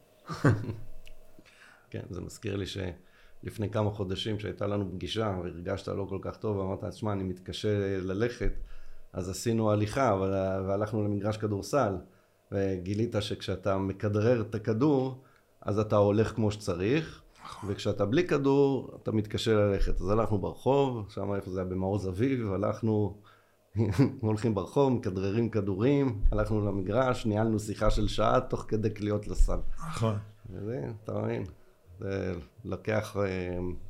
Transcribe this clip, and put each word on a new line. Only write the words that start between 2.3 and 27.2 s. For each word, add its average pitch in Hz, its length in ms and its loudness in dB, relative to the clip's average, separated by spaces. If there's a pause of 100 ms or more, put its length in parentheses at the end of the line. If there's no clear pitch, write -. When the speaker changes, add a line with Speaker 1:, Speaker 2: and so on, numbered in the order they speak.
Speaker 1:
לי 98 100 -2
שלפני 98 1040 -8
כמה 104 220 0
חודשים 101 480 -4
שהייתה 101 280 -6
לנו 101 240 -2
פגישה, 95 500 -4
והרגשת 87 460 -6
לא 98 220 -4
כל 95 120 -4
כך 92 160 -8
טוב, 107 200 -2
ואמרת, 95 360 -4
"שמע, 107 200 -4
אני 98 100 -2
מתקשה 98 760 -2
ללכת", 98 540 0 (600)
אז 92 160 -4
עשינו 110 420 2
הליכה, 107 420 4
אבל, 95 180 2 (360)
והלכנו 107 360 0
למגרש 104 340 0
כדורסל, 104 580 0 (560)
וגילית 98 680 -2
שכשאתה 98 580 -2
מכדרר 104 640 2
את 107 140 -6
הכדור, 131 680 2 (380)
אז 101 180 0
אתה 107 160 0
הולך 104 400 6
כמו 107 160 2
שצריך, 104 680 -2 (220)
Speaker 2:
נכון. - 260 -10
Speaker 1:
וכשאתה 101 360 -2
בלי 151 220 2
כדור, 139 760 4
אתה 120 80 -2
מתקשה 107 420 0
ללכת. 101 480 4
אז 90 80 0
הלכנו 107 280 4
ברחוב, 123 720 2
שם 101 240 -4
איפה 98 180 -4
זה 92 80 -2
היה, 92 100 -2
במעוז 95 380 0
אביב, 113 440 0
הלכנו, 107 640 0 (580)
<laughs> 104 120 2 (320)
הולכים 107 360 0
ברחוב, 127 380 2
מכדררים 101 560 0
כדורים, 110 720 2 (100)
הלכנו 107 340 2
למגרש, 101 600 0